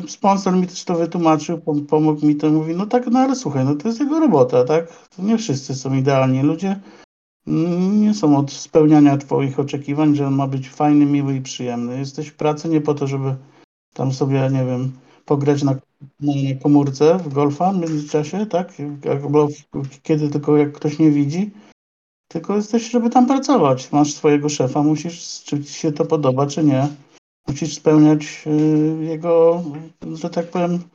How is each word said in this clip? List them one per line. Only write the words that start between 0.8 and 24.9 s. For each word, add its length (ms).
to 120
wytłumaczył, 640
pom-, 280
pomógł 400
mi 100
to, 140
mówi: 260
No 100
tak, 220
no 120
ale 160
słuchaj, 300
no 100
to 120
jest 120
jego 200
robota, 440
tak? 520
To 80
nie 140
wszyscy 380
są 180
idealni, 480
ludzie, 380
mm, 540
nie 120
są 240
od 140
spełniania 640
twoich 420
oczekiwań, 560
że 120
on 80
ma 120
być 220
fajny, 360
miły 300
i 60
przyjemny. 580
Jesteś 280
w 80
pracy 340
nie 120
po 120
to, 140
żeby 280
tam 200
sobie, 380
nie 140
wiem, 260
pograć 380
na, 80
na, 140
na 300
komórce 540
w 160
golfa 380
w 60
międzyczasie, 680
tak? 280
Albo 360
w, 560
kiedy 260
tylko 280
jak 160
ktoś 260
nie 120
widzi, 400
tylko 280
jesteś, 360
żeby 180
tam 160
pracować. 680
Masz 220
swojego 360
szefa, 340
musisz, 600